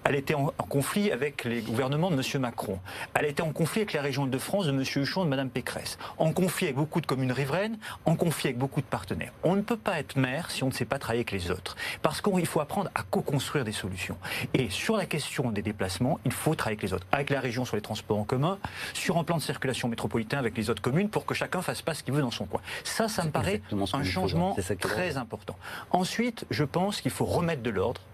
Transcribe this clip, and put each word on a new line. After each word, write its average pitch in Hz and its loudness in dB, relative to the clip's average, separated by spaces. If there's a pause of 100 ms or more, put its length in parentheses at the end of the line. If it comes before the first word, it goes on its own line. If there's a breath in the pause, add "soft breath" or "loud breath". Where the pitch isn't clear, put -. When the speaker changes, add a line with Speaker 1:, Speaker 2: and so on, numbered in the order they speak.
Speaker 1:
Elle 131 4
était 143 2
en, 143 2
en - -2
conflit 202 2
avec 143 -2
les 117 0
gouvernements 139 2
de 151 4
Monsieur 131 0
Macron. 113 -2 (360 loud breath)
Elle 143 4
a - 2
été 147 -2
en 160 0
conflit 165 2
avec 208 -2
la 151 0
région 139 0
Île-de-France 135 0
de 139 4
Monsieur 135 2
Huchon 160 0
et - 4
de 156 4
Madame 135 0
Pécresse. - -6 (220 loud breath)
En 160 4
conflit 175 2
avec 135 0
beaucoup 151 2
de - -6
communes 131 2
riveraines, 165 0 (260 loud breath)
en 160 6
conflit 160 2
avec 120 -2
beaucoup 135 0
de 139 -2
partenaires. - -4 (100)
On 175 6
ne 202 4
peut 226 0
pas 190 0
être - -6
maire 131 0
si - -2
on 131 2
ne - 2
sait - -2
pas - 0
travailler 117 0
avec 113 -2
les 90 -2
autres. - -4 (280 loud breath)
Parce 151 2
qu'il 180 4
faut - 2
apprendre - -2
à - 0
co-construire - 0
des 107 -4
solutions. - -4 (360 loud breath)
Et 123 4
sur - 0
la 175 0
question 135 -2
des 101 -2
déplacements, 104 0
il 131 2
faut - 0
travailler 110 -2
avec - -6
les 95 -2
autres. 92 -4
Avec 139 0
la 139 2
région 123 -2
sur 117 -4
les 104 -2
transports 107 -2
en 107 0
commun, 147 0 (340 loud breath)
sur - 0
un 170 2
plan 170 0
de 147 0
circulation 127 -2
métropolitain 117 0
avec 113 0
les 110 0
autres 113 0
communes 175 2
pour 160 0
que - 0
chacun 160 -2
fasse 131 -2
pas 165 -2
ce - -8
qu'il 123 -2
veut 147 4
dans 123 2
son 110 -4
coin. - -4 (220 loud breath)
Ça, - 0
ça 208 0
me 165 2
Speaker 2:
C'est 151 0
Speaker 1:
paraît 170 2
Speaker 2:
exactement 101 0
ce - -2
que 139 2
Speaker 1:
un - 2
Speaker 2:
nous 139 0
faisons. 185 0
Speaker 1:
changement 180 2
Speaker 2:
C'est 104 -2
ça 95 0
qui - -4
est - 0
Speaker 1:
très 180 0
Speaker 2:
drôle. 135 -2
Speaker 1:
important. - -8 (320 loud breath)
Ensuite, 214 2
je 127 2
pense 180 0
qu'il - 0
faut - 0
remettre 151 2
de 117 0
l'ordre 104 0 (120)